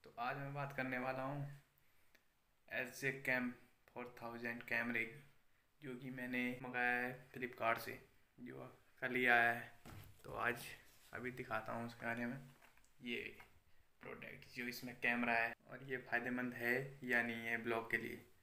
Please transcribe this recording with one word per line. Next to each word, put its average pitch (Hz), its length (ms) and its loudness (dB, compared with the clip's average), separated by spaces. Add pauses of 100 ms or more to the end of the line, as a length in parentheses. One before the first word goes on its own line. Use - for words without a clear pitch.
तो - 160 -18
आज 131 180 2
मैं 139 160 -4
बात 139 220 -2
करने 131 240 0
वाला 131 240 0
हूँ 143 200 0 (1300)
S 123 320 -4
J 135 100 4 (140)
Cam 127 240 4 (380)
four 120 340 -10
thousand 117 420 -4
camera 117 400 2
की, - 160 -6 (640)
जो 131 140 -6
कि 127 160 -8
मैंने 123 300 -2 (220)
मंगाया 123 320 4
है 123 160 0 (200)
Flipkart 120 480 2
से, 110 200 -8 (380)
जो 127 320 -10 (320)
कल 123 140 0
ही 127 120 6
आया 117 240 10
है। 120 200 -4 (520)
तो - 120 -10
आज 120 300 0 (480)
अभी 123 200 -6
दिखाता 120 400 -4
हूँ 117 120 -4
उसके 117 200 -10
बारे 120 200 0
में। 135 140 -4 (600)
ये 120 180 -4 (840)
product, - 520 -12
जो 123 100 -4
इसमें 123 320 -8
camera 120 380 4
है 117 180 4 (100)
और 131 200 -14
ये 135 160 -4
फ़ायदेमंद 123 560 0
है 120 200 4 (280)
या 120 200 6
नहीं 117 200 -2
है 117 200 0
vlog 113 280 2
के 113 60 4
लिए। 110 180 -2 (280)